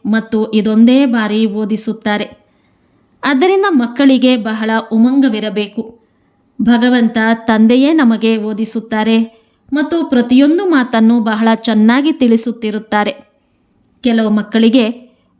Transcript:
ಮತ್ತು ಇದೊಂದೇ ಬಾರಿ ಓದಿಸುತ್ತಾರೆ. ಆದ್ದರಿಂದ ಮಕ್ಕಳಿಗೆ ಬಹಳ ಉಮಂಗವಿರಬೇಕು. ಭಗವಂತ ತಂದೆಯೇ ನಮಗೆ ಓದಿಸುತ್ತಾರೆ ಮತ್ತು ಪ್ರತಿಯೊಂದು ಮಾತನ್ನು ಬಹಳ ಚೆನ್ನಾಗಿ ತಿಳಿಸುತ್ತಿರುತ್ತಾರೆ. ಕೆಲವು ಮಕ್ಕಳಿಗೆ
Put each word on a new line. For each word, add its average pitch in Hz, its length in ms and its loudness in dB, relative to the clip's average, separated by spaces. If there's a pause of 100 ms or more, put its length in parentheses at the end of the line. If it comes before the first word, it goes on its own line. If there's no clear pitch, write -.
ಮತ್ತು 220 460 -2
ಇದೊಂದೇ 226 540 2
ಬಾರಿ 220 400 -2
ಓದಿಸುತ್ತಾರೆ. 208 840 -6 (920)
ಆದ್ದರಿಂದ 370 440 2
ಮಕ್ಕಳಿಗೆ 254 680 2
ಬಹಳ 220 340 -6 (220)
ಉಮಂಗವಿರಬೇಕು. 220 1080 -2 (640)
ಭಗವಂತ 233 560 2 (160)
ತಂದೆಯೇ 226 580 2
ನಮಗೆ 226 440 2
ಓದಿಸುತ್ತಾರೆ 220 1040 -4 (320)
ಮತ್ತು 302 320 -2
ಪ್ರತಿಯೊಂದು 277 640 2
ಮಾತನ್ನು 240 540 2
ಬಹಳ 220 340 -2
ಚೆನ್ನಾಗಿ 226 580 0
ತಿಳಿಸುತ್ತಿರುತ್ತಾರೆ. 220 1200 -2 (720)
ಕೆಲವು 226 300 0
ಮಕ್ಕಳಿಗೆ 226 800 0 (300)